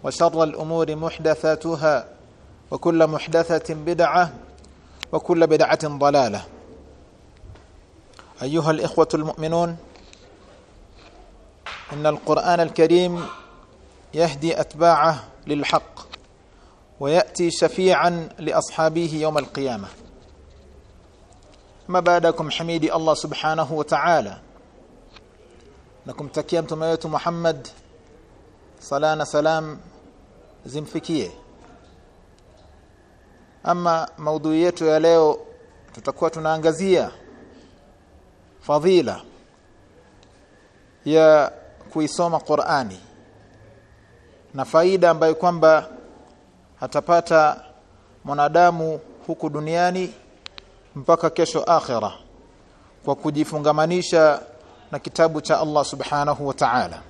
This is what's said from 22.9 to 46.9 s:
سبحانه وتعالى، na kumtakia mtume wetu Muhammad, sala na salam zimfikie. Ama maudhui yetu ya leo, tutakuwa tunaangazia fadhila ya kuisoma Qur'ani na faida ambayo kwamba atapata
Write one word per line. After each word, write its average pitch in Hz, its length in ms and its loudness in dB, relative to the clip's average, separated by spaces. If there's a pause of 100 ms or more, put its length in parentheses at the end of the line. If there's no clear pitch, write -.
سبحانه 156 580 -4
وتعالى، 151 680 0 (1700)
na 127 40 -16
kumtakia 156 480 -6
mtume 160 240 -6
wetu 165 220 -4
Muhammad, 160 600 -4 (1120)
sala 151 380 -2
na 151 100 -6
salam 151 520 -2 (880)
zimfikie. 143 680 -8 (2250)
Ama 170 440 0 (100)
maudhui 156 440 -2
yetu 175 240 0
ya 156 140 4
leo, 160 380 4 (560)
tutakuwa 156 360 -4
tunaangazia 160 800 0 (1500)
fadhila 147 600 2 (1800)
ya 156 480 6 (400)
kuisoma 160 480 -2
Qur'ani 139 600 -2 (1500)
na 135 100 -6
faida 175 460 4
ambayo 160 240 2
kwamba 160 540 4 (920)
atapata 156 840 2 (600)